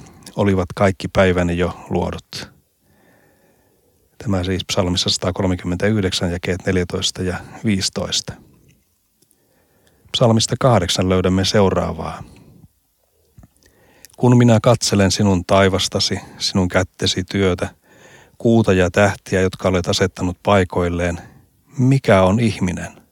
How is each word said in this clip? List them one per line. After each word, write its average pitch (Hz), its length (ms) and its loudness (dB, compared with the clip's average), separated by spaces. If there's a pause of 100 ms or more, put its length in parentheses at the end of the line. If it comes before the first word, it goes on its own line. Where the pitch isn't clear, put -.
(360)
olivat 95 380 0
kaikki 95 340 0
päiväni 90 500 2
jo - 320 -4
luodut." - 640 -8 (1600)
Tämä 92 260 -4
siis 92 200 -4
psalmissa 90 460 -2
satakolmekymmentäyhdeksän, 92 1200 -2
jakeet 90 340 -6
neljätoista - 560 -4
ja 90 180 -6 (240)
viisitoista. - 680 -4 (1800)
Psalmista 113 480 2
kahdeksan 98 480 2
löydämme 92 360 2
seuraavaa. 85 800 -2 (1900)
"Kun 123 200 4
minä 120 260 6
katselen 104 480 2
sinun 95 340 0
taivastasi, 95 760 0 (180)
sinun 92 300 -2
kättesi 92 560 -4
työtä, 92 500 -2 (640)
kuuta 113 340 4
ja 90 180 2
tähtiä, 98 500 0
jotka 92 280 -2
olet 90 200 0
asettanut 92 540 -2
paikoilleen, 87 760 0 (600)
mikä 127 440 4
on 95 180 4
ihminen? 87 720 -4